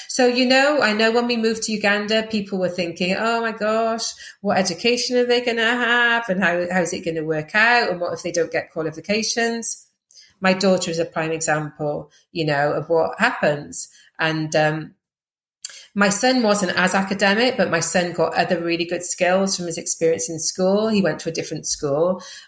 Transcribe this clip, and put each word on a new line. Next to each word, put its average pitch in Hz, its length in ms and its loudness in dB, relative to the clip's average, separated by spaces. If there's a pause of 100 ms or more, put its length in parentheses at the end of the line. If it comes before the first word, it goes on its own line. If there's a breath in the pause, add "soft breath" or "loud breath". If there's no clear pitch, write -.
So, - 180 2
you 247 200 2
know, 269 360 4
I 214 100 2
know 220 200 2
when 240 160 2
we 240 100 0
moved 220 260 0
to 226 80 -4
Uganda, 208 520 0
people 208 360 -4
were 180 80 0
thinking, 180 500 -4
"Oh 233 240 0
my 226 100 -2
gosh, 220 520 -2 (380 loud breath)
what 202 160 0
education 240 600 -2
are 247 80 2
they 240 140 2
gonna 233 240 -2
have? 240 680 2
And 190 140 0
how, 175 280 0
how 185 100 2
is 170 120 0
it - 120 -8
gonna 165 180 -4
work 156 320 -4
out? 226 360 4
And 175 100 -6
what 170 120 -4
if 165 100 -6
they 175 80 -4
don't 165 200 -2
get 156 220 -4
qualifications?" 214 1120 -2 (560 loud breath)
My 190 120 4
daughter 185 360 2
is 165 100 -2
a 165 60 -2
prime 160 260 -4
example, 151 800 -4 (200 soft breath)
you 165 140 -2
know, 147 280 2
of 151 160 -4
what 165 300 2
happens. 160 680 0 (320 loud breath)
And, 160 360 -2
um, 156 400 0 (960 loud breath)
my 202 160 2
son 254 320 4
wasn't 208 360 2
as 185 180 2
academic, 202 600 2
but 185 120 2
my 165 120 2
son 175 320 0
got 165 200 0
other 170 300 2
really 170 220 -2
good 175 180 -4
skills 190 540 2
from 175 80 -6
his 165 120 -6
experience - 520 0
in 160 100 -6
school. 196 480 2
He 208 140 2
went 156 200 0
to - 80 -6
a 156 40 -4
different 156 340 -6
school, 170 560 0 (240 loud breath)